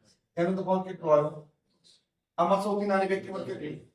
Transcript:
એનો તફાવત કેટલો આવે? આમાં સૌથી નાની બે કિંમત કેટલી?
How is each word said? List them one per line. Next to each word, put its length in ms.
એનો 260
તફાવત 240
કેટલો 240
આવે? 200
આમાં 240
સૌથી 240
નાની 220
બે 120
કિંમત 260
કેટલી? 480